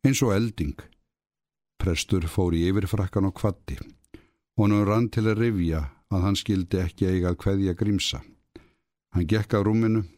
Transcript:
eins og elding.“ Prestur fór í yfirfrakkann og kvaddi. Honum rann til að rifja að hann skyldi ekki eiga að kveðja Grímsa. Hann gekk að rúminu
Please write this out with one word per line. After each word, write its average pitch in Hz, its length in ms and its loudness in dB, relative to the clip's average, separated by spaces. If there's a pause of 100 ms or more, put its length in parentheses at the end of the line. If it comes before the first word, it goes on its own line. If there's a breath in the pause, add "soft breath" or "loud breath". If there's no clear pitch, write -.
eins 135 160 4
og 117 120 2
elding.“ 98 460 -2 (1000)
Prestur 87 480 0
fór 90 240 0
í 85 160 2
yfirfrakkann 98 560 -2
og 95 80 -2
kvaddi. - 440 -6 (800 loud breath)
Honum 104 280 4
rann 110 240 0
til 110 160 -2
að 110 160 2
rifja 87 400 0 (300)
að 95 100 2
hann 98 160 2
skyldi 95 400 -2
ekki 90 320 -2
eiga 90 220 0
að - 100 -4
kveðja 98 320 0
Grímsa. 101 480 -2 (960 loud breath)
Hann 87 120 0
gekk 107 300 0
að 101 100 0
rúminu 110 360 2 (140)